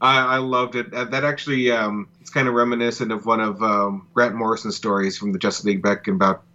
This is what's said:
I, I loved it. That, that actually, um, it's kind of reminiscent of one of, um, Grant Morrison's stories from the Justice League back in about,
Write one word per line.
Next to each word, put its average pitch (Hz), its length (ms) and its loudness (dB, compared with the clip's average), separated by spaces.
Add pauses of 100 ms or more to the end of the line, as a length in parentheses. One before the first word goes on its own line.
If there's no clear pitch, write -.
I, 131 180 6
I 131 200 2
loved 123 380 0
it. 120 160 -4
That, 120 180 -4
that 139 140 0
actually, 139 480 0
um, 107 340 0 (140)
it's - 100 -20
kind 131 180 0
of 120 60 0
reminiscent 120 580 0
of 104 140 -6
one 113 140 2
of, 104 220 -2
um, 101 520 0
Grant 120 200 2
Morrison's 110 420 -2
stories 98 400 -2
from 104 160 -4
the 92 60 -2
Justice 98 260 -2
League 98 180 0
back 101 240 -2
in 98 80 0
about, 95 300 2 (100)